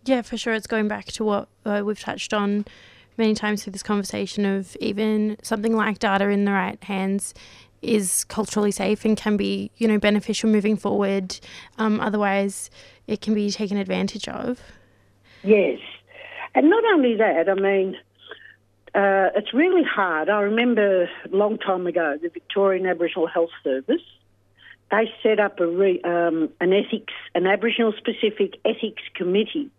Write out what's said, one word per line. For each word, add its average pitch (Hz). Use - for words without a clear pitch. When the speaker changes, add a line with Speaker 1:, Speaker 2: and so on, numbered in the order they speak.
Speaker 1:
Yeah, 254
for -
sure. 226
It's 214
going 214
back 208
to 226
what, 208
uh, 208
we've 208
touched -
on 202
many 214
times 208
through 190
this 196
conversation 202
of 196
even 214
something 220
like 214
data 196
in 202
the 202
right 190
hands 196
is 214
culturally 208
safe 202
and 214
can 208
be, 196
you 226
know, 214
beneficial 208
moving 214
forward. 196
Um, 220
otherwise, 196
it 214
can 214
be 208
taken 202
advantage 190
of. -
Speaker 2:
Yes. 190
And 294
not 440
only 254
that, 180
I 196
mean, 196
uh, 196
it's 208
really 339
hard. 175
I 208
remember 208
a -
long 208
time 180
ago, 160
the 170
Victorian 190
Aboriginal 170
Health 170
Service, 139
they 214
set 214
up 202
a 175
re-, 180
um, 170
an 185
ethics, -
an 180
Aboriginal 214
specific 214
ethics -
committee. 208